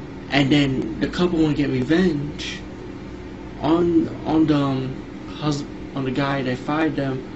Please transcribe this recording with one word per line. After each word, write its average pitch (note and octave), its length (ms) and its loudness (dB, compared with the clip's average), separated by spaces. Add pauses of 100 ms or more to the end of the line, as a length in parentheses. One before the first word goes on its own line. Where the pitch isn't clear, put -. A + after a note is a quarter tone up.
(320)
And C4+ 200 4
then C#4 480 2
the G3 80 0
couple F3+ 320 2
wanna D3+ 140 4
get C3+ 160 2
revenge D3+ 880 0 (1000)
on, E3 460 4 (180)
on D#3 220 4
the, D3+ 80 4
um, C3+ 400 0 (320)
hus-, D3 360 -2 (300)
on C3+ 120 -2
the C3 60 0
guy C#3 300 0
that B2+ 160 -2
fired D3+ 380 0
them C3+ 280 -2 (120)